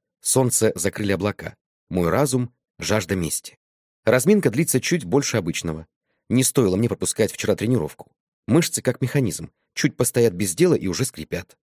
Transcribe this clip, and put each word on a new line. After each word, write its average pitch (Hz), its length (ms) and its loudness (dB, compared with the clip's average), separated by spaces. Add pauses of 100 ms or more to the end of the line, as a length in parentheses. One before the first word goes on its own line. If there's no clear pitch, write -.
(200)
Солнце 123 540 2
закрыли 101 380 -2
облака. 95 440 -4 (340)
Мой 87 180 0
разум — 123 440 0 (260)
жажда 101 380 -2
мести. - 420 -6 (460)
Разминка 143 460 4
длится 131 300 0
чуть 170 240 -2
больше 139 320 0
обычного. 80 500 -4 (420)
Не 123 160 2
стоило 101 320 2
мне 113 120 2
пропускать 101 420 -2
вчера - 240 -2
тренировку. 101 560 -4 (360)
Мышцы 160 340 2
как - 200 -2
механизм. 120 500 -2 (240)
Чуть - 220 -2
постоят 117 360 2
без 90 220 -4
дела 170 200 4
и 92 120 -2
уже 92 180 -2
скрипят. - 520 -10 (200)